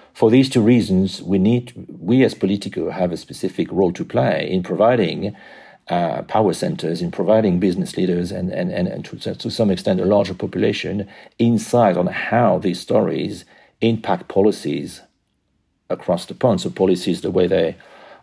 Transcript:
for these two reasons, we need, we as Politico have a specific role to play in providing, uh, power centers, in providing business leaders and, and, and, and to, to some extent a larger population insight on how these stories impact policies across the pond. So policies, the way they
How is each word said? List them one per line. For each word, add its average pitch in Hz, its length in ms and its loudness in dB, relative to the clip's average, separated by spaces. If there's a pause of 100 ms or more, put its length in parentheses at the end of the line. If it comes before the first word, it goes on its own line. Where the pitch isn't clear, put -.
(140)
for 113 160 4
these 131 200 6
two 123 120 2
reasons, 98 600 4
we 95 180 0
need, 120 320 2 (300)
we 120 240 4
as - 80 0
Politico 95 560 -4
have 87 240 -2
a 80 40 -6
specific - 540 -6
role 87 220 2
to - 100 -8
play 98 480 -2
in 92 100 0
providing, 98 760 0 (500)
uh, 85 360 -2
power 104 280 2
centers, 82 500 -4
in 85 100 -4
providing 98 500 2
business 90 340 -2
leaders 90 380 -2
and, 92 180 -6
and, 90 220 -4
and, 90 160 -2
and - 160 -10
to, - 300 -10
to - 140 -8
some 107 220 0
extent 92 300 0
a 90 40 -2
larger 98 280 2
population - 760 -4 (320)
insight 117 560 2
on 87 120 0
how 107 520 0
these 90 220 -2
stories 80 640 -2 (340)
impact 110 480 -2
policies 76 720 0 (880)
across - 360 -4
the - 80 -14
pond. 104 260 2
So 87 120 -6
policies, 92 500 0
the 98 100 -4
way 92 160 2
they 87 300 0 (460)